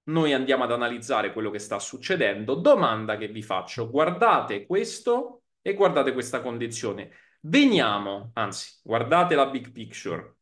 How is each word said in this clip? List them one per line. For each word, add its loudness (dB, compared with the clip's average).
noi 2
andiamo 2
ad 0
analizzare -2
quello -4
che -6
sta -6
succedendo. -2
Domanda 2
che -6
vi -12
faccio, -6
guardate 2
questo -4
e -4
guardate 2
questa -4
condizione. -6
Veniamo, 2
anzi, -6
guardate 2
la 4
big -8
picture. -10